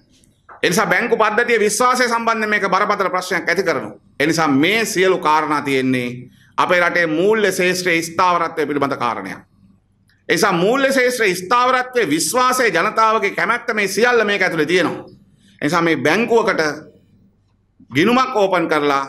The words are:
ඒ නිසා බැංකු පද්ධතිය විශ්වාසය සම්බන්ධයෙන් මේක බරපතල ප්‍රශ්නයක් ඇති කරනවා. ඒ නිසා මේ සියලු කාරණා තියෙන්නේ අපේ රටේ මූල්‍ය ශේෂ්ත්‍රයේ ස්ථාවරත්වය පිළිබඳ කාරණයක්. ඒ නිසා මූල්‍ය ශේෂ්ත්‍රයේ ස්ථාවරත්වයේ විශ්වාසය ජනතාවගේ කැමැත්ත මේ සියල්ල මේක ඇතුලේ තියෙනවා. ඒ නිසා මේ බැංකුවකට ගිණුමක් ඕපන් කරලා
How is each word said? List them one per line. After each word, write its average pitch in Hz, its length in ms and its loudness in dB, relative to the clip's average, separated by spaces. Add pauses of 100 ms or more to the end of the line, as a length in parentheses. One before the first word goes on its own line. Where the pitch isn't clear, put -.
(580)
ඒ 151 100 0
නිසා 190 180 2
බැංකු 214 300 0
පද්ධතිය 220 440 2
විශ්වාසය 247 480 2
සම්බන්ධයෙන් 226 420 -2
මේක 202 180 0
බරපතල 196 420 0
ප්‍රශ්නයක් 180 380 -4
ඇති 185 140 0
කරනවා. 131 320 -4 (220)
ඒ 143 100 0
නිසා 160 220 0
මේ 170 360 2
සියලු 185 340 0
කාරණා 151 440 0
තියෙන්නේ 131 460 -2 (460)
අපේ 175 260 2
රටේ 175 280 0
මූල්‍ය 190 440 2
ශේෂ්ත්‍රයේ 180 500 0
ස්ථාවරත්වය 165 640 -2
පිළිබඳ 139 300 -2
කාරණයක්. 104 440 -6 (880)
ඒ - 60 2
නිසා 190 180 2
මූල්‍ය 247 400 2
ශේෂ්ත්‍රයේ 247 420 0
ස්ථාවරත්වයේ 247 760 0
විශ්වාසය 254 580 0
ජනතාවගේ 208 600 0
කැමැත්ත 220 440 -2
මේ 208 140 -2
සියල්ල 226 360 2
මේක 202 180 0
ඇතුලේ 165 240 0
තියෙනවා. 170 380 0 (580)
ඒ - 20 -4
නිසා 170 180 0
මේ 165 140 2
බැංකුවකට 170 680 2 (1300)
ගිණුමක් 208 460 2
ඕපන් 185 320 0
කරලා 143 400 0